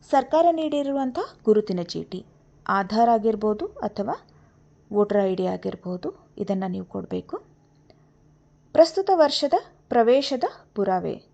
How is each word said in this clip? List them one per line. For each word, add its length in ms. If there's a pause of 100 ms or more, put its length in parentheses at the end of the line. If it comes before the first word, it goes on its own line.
ಸರ್ಕಾರ 420
ನೀಡಿರುವಂಥ 680 (260)
ಗುರುತಿನ 360
ಚೀಟಿ, 440 (420)
ಆಧಾರ್ 420
ಆಗಿರ್ಬೋದು 560
ಅಥವಾ 480 (800)
ವೋಟರ್ 300
ಐ 120
ಡಿ 120
ಆಗಿರ್ಬೋದು, 880
ಇದನ್ನ 300
ನೀವು 180
ಕೊಡ್ಬೇಕು. 580 (1300)
ಪ್ರಸ್ತುತ 400
ವರ್ಷದ 400 (360)
ಪ್ರವೇಶದ 540 (320)
ಪುರಾವೆ 480 (100)